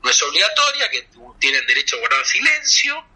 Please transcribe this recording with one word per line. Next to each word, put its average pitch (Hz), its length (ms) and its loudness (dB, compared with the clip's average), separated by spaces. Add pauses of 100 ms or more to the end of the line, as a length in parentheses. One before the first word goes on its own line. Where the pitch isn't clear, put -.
no 127 60 0
es 127 140 2
obligatoria, 214 640 0
que 123 180 -8 (320)
tienen 135 260 0
derecho - 300 0
a - 40 -8
guardar - 260 0
silencio 302 800 0 (100)